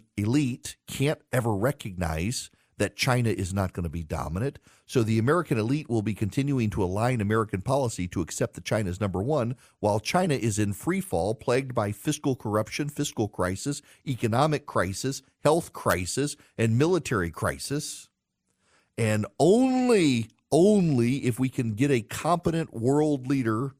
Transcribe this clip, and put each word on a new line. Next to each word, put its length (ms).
elite 600
can't 340
ever 220
recognize 960
that 180
China 320
is 240
not 200
gonna 160
be 140
dominant. 560
So 160
the 160
American 400
elite 320
will 100
be 140
continuing 560
to 120
align 380
American 400
policy 480
to 140
accept 320
that 100
China's 360
number 220
one, 340
while 200
China 340
is 240
in 140
free 280
fall, 340
plagued 400
by 180
fiscal 420
corruption, 540
fiscal 400
crisis, 540
economic 580
crisis, 580
health 280
crisis, 640
and 220
military 520
crisis. 760
And 300
only, 880
only 680
if 120
we 100
can 260
get 160
a 100
competent 720
world 540
leader 540